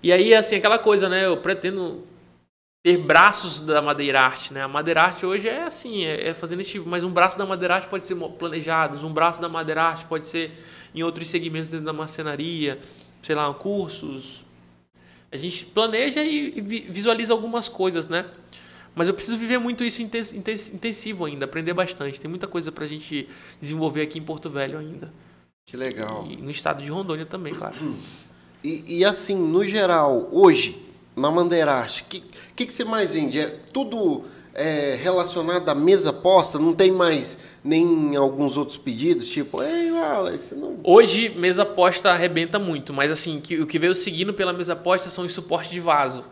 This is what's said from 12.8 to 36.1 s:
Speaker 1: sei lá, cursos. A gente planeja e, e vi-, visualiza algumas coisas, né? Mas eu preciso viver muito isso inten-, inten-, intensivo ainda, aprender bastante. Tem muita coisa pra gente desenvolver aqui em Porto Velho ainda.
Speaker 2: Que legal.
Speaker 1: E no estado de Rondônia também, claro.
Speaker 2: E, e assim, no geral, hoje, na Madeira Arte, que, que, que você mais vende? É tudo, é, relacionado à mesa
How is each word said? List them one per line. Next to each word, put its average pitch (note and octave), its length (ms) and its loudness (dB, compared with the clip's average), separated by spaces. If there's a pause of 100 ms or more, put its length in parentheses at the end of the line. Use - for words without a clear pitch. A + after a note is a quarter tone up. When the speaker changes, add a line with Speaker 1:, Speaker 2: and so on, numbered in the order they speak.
Speaker 1:
sei D#3 120 -2
lá, D3 200 0
cursos. D#3 920 -8 (880)
A C#3 40 -12
gente E3+ 280 -8
planeja A#3 580 0
e, D4+ 340 -4
e - 40 -6
vi-, G#3 280 -8
visualiza A3 440 0
algumas A3+ 360 -2
coisas, F3 380 -2
né? E3+ 200 -2 (680)
Mas F3 140 0
eu F#3+ 60 0
preciso A3+ 220 -4
viver A#3 220 -2
muito A#3+ 240 -4
isso A#3 200 -2
inten-, A3 340 -6
inten-, G#3 380 -6
intensivo F#3+ 500 -6
ainda, C#3 220 -6
aprender D#3+ 260 -6
bastante. E3+ 480 -4
Tem D#3 100 -12
muita F3 160 -10
coisa D#3+ 240 -6
pra D#3 160 -10
gente D3+ 400 -8 (320)
desenvolver D#3 440 -4
aqui D3+ 180 -6
em - 20 -14
Porto D#3+ 280 -10
Velho C#3 280 -6
ainda. D#3 340 -14 (540)
Speaker 2:
Que - 100 -16
legal. A2 540 -8
Speaker 1:
E C2 60 -12
no C#3 140 -12
estado D3 320 -4
de C#3+ 80 -10
Rondônia E3 360 -6
também, E3+ 280 -10
claro. - 200 -10 (880)
Speaker 2:
E, E3 360 -6
e F3+ 60 6
assim, G3 300 2
no F3+ 300 2
geral, F3 680 2
hoje, F3 500 6 (360)
na C3+ 120 2
Madeira E3 440 2
Arte, A#2+ 320 -2
que, - 180 -12 (320)
que, B3 120 -2
que - 60 -10
você A#3+ 120 -4
mais A3 280 0
vende? D3+ 280 0
É D3+ 60 0 (260)
tudo, G#3+ 520 -2 (300)
é, D3 480 0
relacionado F3 640 0
à D3 60 2
mesa D#3 380 6